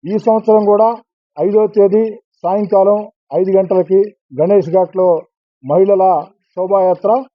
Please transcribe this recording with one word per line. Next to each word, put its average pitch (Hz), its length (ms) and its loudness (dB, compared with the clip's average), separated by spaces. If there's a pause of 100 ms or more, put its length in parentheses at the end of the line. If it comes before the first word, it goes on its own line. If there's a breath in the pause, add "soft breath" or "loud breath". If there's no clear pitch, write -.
(140)
ఈ 214 40 -2
సంవత్సరం 220 460 0
కూడా 214 320 2 (440)
ఐదో 208 260 0
తేదీ 202 480 0
సాయంకాలం 202 920 -2 (260)
ఐదు 185 160 -2
గంటలకి 190 500 0 (400)
గణేష్ 175 300 0
ఘాట్లో 180 520 0 (480)
మహిళల 190 540 2 (320)
శోభాయాత్ర 190 680 -2 (100)